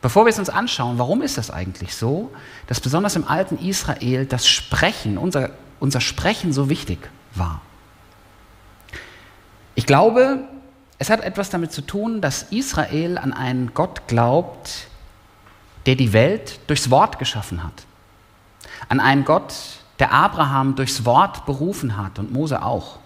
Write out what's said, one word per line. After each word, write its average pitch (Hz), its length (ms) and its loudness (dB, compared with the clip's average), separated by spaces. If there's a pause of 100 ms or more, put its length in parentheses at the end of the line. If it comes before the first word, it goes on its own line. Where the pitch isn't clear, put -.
Bevor 196 240 6
wir 233 60 8
es 220 80 0
uns 196 100 -4
anschauen, 127 500 -2
warum 151 240 2
ist - 160 -4
das 110 120 -6
eigentlich 92 440 -8
so, 156 380 -4 (340)
dass - 140 -4
besonders 175 340 0
im 151 120 0
alten 180 320 -2
Israel 135 680 -2
das 123 220 0
Sprechen, - 680 0
unser, 151 340 -2 (300)
unser 131 200 0
Sprechen 180 520 -2
so 135 160 0
wichtig 98 300 -2 (360)
war? 82 260 -4 (2250)
Ich - 120 -2
glaube, 233 540 4 (580)
es 135 100 -6
hat 220 140 2
etwas 196 280 -6
damit 170 220 -4
zu 143 100 -10
tun, 214 380 -4
dass 147 240 -2
Israel 175 760 -2
an 135 140 -2
einen 127 420 -4
Gott - 340 -4
glaubt, 123 800 0 (1000)
der 131 80 6
die 127 180 2
Welt 147 560 4
durchs 139 220 0
Wort 156 280 4
geschaffen 98 440 -6
hat. 78 220 -12 (1040)
An 131 120 2
einen 135 240 4
Gott, - 300 2 (440)
der - 140 2
Abraham 139 640 2
durchs 131 300 -2
Wort 147 420 4
berufen 139 500 -4
hat 101 220 -8
und 101 140 -6
Mose 143 300 -2
auch. - 440 -4